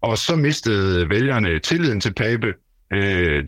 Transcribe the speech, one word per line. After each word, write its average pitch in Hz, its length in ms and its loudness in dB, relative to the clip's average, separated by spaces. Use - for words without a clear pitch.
Og 113 120 0
så - 180 -2
mistede 98 720 0
vælgerne 107 500 0
tilliden 147 420 0
til 98 120 -2
Pape, 113 400 -2
øh, 87 540 2